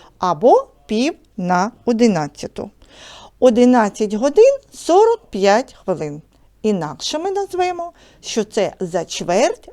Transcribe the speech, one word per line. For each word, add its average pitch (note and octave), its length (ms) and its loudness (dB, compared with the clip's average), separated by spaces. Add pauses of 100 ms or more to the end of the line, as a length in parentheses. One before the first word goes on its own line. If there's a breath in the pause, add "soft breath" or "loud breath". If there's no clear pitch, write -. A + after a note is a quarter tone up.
(180 loud breath)
або A3 500 2 (200)
пів B3+ 280 -2 (220)
на F3+ 340 -2 (140)
одинадцяту. G#3 840 -2 (680 loud breath)
Одинадцять A#3 760 2
годин G4 440 4 (160)
сорок A4 560 0
п'ять G3+ 440 0
хвилин. D3+ 480 -8 (400)
Інакше F#3+ 580 -6
ми F#4+ 120 -6
назвемо, F4+ 600 -6 (300 soft breath)
що - 220 -6
це G3 360 -4
за F3 260 -6
чверть G#3 680 -4